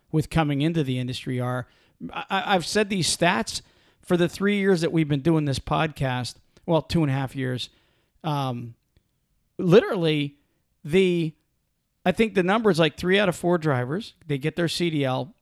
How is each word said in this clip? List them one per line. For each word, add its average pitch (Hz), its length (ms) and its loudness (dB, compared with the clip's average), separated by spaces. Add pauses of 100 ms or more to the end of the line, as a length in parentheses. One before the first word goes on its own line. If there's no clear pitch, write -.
(120)
with 156 180 0
coming 143 320 0
into 160 220 0
the 127 160 -2
industry 127 400 -6
are, 123 280 -4 (440)
I, 170 180 -10
I, 196 260 0
I've 170 100 0
said 208 240 0
these 190 260 0
stats 190 460 0 (400)
for 180 160 0
the 170 100 2
three 202 300 0
years 190 240 4
that 165 100 0
we've 165 160 2
been 143 140 0
doing 156 240 2
this 135 140 -2
podcast, 143 760 -4 (300)
well, 160 160 2
two 165 220 0
and 143 80 0
a - 20 0
half 135 220 -4
years. 127 340 -4 (540)
Um, 127 520 -4 (840)
literally, 170 800 2 (480)
the, 170 500 2 (720)
I 185 60 4
think 220 220 0
the 185 100 2
number 214 260 2
is, 160 100 4
like, 160 180 2
three 185 220 0
out 202 100 2
of 160 60 -2
four 175 220 0
drivers, 151 560 -4 (140)
they 143 100 -2
get 151 180 -4
their 175 120 0
C 170 220 -2
D 147 160 0
L 131 360 -4